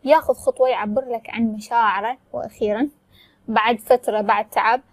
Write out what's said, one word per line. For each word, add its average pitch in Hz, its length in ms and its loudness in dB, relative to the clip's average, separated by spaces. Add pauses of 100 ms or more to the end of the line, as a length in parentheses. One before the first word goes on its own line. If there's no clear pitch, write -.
ياخذ 277 300 2
خطوة - 360 0
يعبر 214 360 -2
لك 233 240 -8
عن 226 140 -4
مشاعره، 214 760 -2 (160)
وأخيرا 214 560 -4 (580)
بعد 220 320 0
فترة، 214 420 2
بعد 208 280 0
تعب 233 320 0 (120)